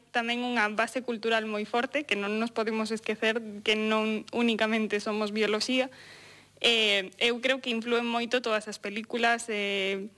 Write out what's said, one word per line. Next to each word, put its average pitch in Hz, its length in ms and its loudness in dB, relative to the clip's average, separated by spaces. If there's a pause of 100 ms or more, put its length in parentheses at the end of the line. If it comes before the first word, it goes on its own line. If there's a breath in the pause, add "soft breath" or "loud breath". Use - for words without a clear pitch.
(120)
tamén 240 320 0
unha 233 280 2
base 226 280 0
cultural 226 480 0
moi 214 160 -2
forte 269 400 0
que 208 120 -2
non 202 200 0
nos 233 160 -2
podemos 220 400 -2
esquecer, 220 480 -2 (240)
que 214 120 2
non 214 560 0
únicamente 220 680 2
somos 214 360 -2
bioloxía. 220 520 2 (720 loud breath)
Eh, 208 560 2
eu 240 240 0
creo 262 240 0
que 254 80 -2
influen 233 320 0
moito 233 400 0
todas 214 240 0
as 208 80 -8
películas, 233 720 0
eh, 196 680 -2